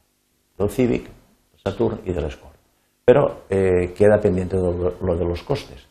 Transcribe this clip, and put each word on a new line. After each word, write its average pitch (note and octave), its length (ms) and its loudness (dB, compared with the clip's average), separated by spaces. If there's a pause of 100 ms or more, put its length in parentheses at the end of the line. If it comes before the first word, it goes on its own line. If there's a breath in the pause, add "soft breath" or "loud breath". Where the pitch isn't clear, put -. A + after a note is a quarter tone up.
(580)
del G2+ 120 -2
Civic, B2 340 0
del - 580 -20
Saturn G#2+ 420 -2
y F#2 80 -4
del E2 120 -4
Escort. - 320 -12 (480)
Pero, - 440 4
eh, F#2 480 2
queda G#2 220 6
pendiente F#2 380 0
lo, F2+ 160 0 (280)
lo F#2 160 -2
de F2 80 -2
los F2 180 -4
costes, - 480 -8